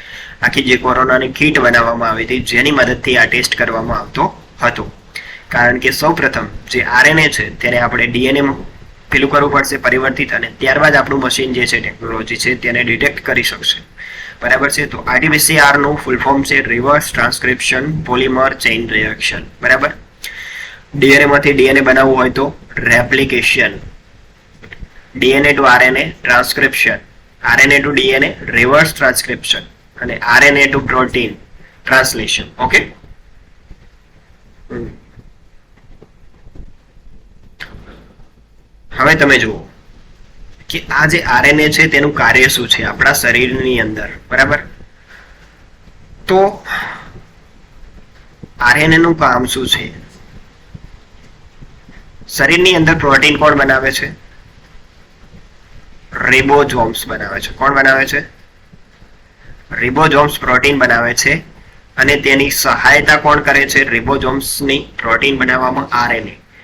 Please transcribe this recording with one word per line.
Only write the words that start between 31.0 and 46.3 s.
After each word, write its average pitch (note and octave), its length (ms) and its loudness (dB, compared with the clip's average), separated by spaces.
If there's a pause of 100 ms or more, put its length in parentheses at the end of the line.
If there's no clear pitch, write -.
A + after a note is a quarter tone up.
translation. A#2 600 0 (140)
ઓકે, - 320 0 (1800)
હમ. B2 160 -10 (4000)
હવે D3 180 2
તમે C#3+ 220 2
જુઓ G#2+ 320 -4 (1000)
કે E3 200 -8
આ C#3+ 180 2
જે E3 160 0
આર B2+ 220 2
એન D3 140 4
એ D3+ 100 4
છે, D#3 180 2
તેનું D3 280 0
કાર્ય B2+ 320 4
શું B2 200 -2
છે A2+ 160 -2
આપણા A#2 300 0
શરીરની B2+ 640 0
અંદર, G#2+ 300 -6 (200)
બરાબર? C3+ 300 0 (1700)
તો G3 360 2 (2000)